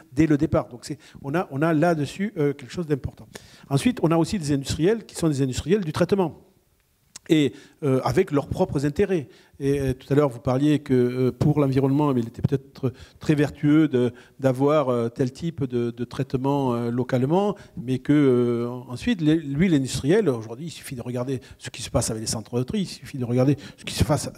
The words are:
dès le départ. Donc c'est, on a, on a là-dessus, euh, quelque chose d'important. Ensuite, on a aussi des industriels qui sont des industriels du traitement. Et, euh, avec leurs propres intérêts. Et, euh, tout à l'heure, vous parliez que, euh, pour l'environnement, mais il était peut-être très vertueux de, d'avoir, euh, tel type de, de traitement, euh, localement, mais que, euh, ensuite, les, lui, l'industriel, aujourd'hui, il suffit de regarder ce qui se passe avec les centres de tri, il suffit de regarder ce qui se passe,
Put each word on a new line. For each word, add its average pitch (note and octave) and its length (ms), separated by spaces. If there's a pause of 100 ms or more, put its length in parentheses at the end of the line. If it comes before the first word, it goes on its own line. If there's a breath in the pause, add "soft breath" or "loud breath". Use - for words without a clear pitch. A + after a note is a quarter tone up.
(120)
dès C#3+ 140
le D3+ 120
départ. D3+ 300
Donc A#2 180
c'est, D3 120 (240 loud breath)
on C#3 140
a, F#3 160
on C3+ 100
a E3 120
là-dessus, E3 640
euh, C#3+ 160
quelque B2+ 200
chose F3 140
d'important. B2+ 400 (420 loud breath)
Ensuite, A#3 320
on D#3+ 100
a E3 60
aussi E3 220
des D3 120
industriels D#3 540
qui - 100
sont E3 140
des C3+ 120
industriels C#3+ 440
du D3+ 80
traitement. F3 480 (880)
Et, D3+ 240 (300 loud breath)
euh, C3 200
avec D3+ 280
leurs C#3 180
propres D#3+ 360
intérêts. F3 440 (280 soft breath)
Et, C#3 220
euh, C3+ 140
tout - 180
à C#3 60
l'heure, D3 100
vous A#2+ 140
parliez C#3 380
que, C#3+ 140
euh, B2+ 380
pour D3 300
l'environnement, C#3 520
mais B2 60
il A2+ 80
était - 140
peut-être - 500 (300 loud breath)
très D#3+ 120
vertueux D3 540
de, B2 240 (300 loud breath)
d'avoir, C3+ 480
euh, A#2 180
tel B2 240
type D#3+ 320
de, A#2+ 260
de A#2 140
traitement, C3+ 680
euh, A#2+ 180
localement, C3 640 (220 loud breath)
mais B2+ 220
que, C3+ 120
euh, A#2+ 560 (240)
ensuite, F3+ 300
les, D#3 160
lui, D3+ 320
l'industriel, D3+ 580
aujourd'hui, A#2 380
il E3 40
suffit - 260
de A#2 60
regarder B2 380 (200 loud breath)
ce - 100
qui - 120
se - 80
passe - 220
avec A2 80
les A2 80
centres A#2 320
de B2+ 40
tri, G#3 180
il E3+ 60
suffit - 300
de B2 60
regarder B2+ 320 (220 loud breath)
ce - 80
qui - 80
se - 100
passe, - 340